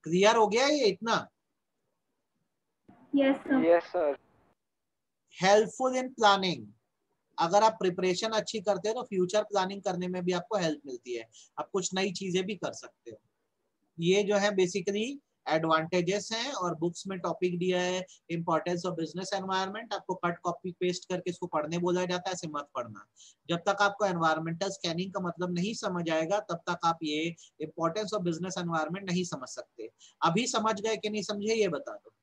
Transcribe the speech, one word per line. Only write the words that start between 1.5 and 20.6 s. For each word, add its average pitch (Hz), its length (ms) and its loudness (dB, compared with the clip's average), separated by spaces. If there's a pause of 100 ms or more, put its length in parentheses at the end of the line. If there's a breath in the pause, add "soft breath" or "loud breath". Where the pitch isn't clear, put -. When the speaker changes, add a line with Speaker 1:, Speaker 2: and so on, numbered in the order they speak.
Speaker 2:
यस, 277 240 4
sir। 262 280 2
Speaker 3:
यस, 170 200 6
sir। 151 300 0 (1200)
Speaker 1:
Helpful 214 580 4
in 262 180 -2
planning, 190 500 4 (760)
अगर 170 240 4
आप 220 180 4
preparation 185 540 0
अच्छी 214 260 -2
करते 196 280 0
हो 220 60 0
तो 247 100 -6
future 190 400 0
planning 196 380 -2
करने 180 260 -2
में 180 160 -4
भी 180 100 0
आपको 175 240 -2
help 156 280 0
मिलती 123 300 -8
है, 113 120 -8 (300 loud breath)
आप 151 120 -8
कुछ 185 240 -2
नई 196 200 0
चीजें 185 300 -2
भी 202 120 -4
कर 151 180 -6
सकते - 360 -18
हो। 107 80 -16 (800)
ये 185 240 4
जो 202 140 2
है 202 200 4
basically 196 520 0 (380)
advantages 165 880 2
हैं 240 200 -4
और 175 240 -2
books 170 320 -4
में 190 100 -6
topic 180 400 -2
दिया 180 220 2
है, 180 240 0 (280 loud breath)
importance 170 540 0
of 165 100 -2
business 165 380 -6
environment, 190 600 -2
आपको - 220 -6
cut 170 240 -2
copy 175 300 -4 (100)